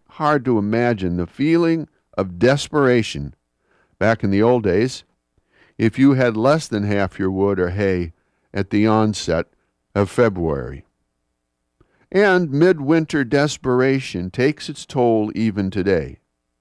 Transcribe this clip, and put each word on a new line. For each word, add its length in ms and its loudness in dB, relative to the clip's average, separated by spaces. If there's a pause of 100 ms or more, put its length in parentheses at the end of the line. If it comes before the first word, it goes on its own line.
hard 360 0
to 120 0
imagine 600 -2
the 100 -4
feeling 600 0 (300)
of 220 -6
desperation 960 0 (640)
back 240 0
in 80 0
the 100 2
old 220 2
days 400 0 (720)
if 220 0
you 140 6
had 220 2
less 320 0
than 140 -4
half 380 -2
your 100 -2
wood 300 0
or 100 0
hay 440 -2 (420)
at 160 -6
the 160 2
onset 580 0 (480)
of 160 0
February. 760 -2 (1300)
And 380 2
midwinter 720 2
desperation 1080 0
takes 360 -2
its 160 -14
toll 520 0
even 340 -2
today. 480 -2 (440)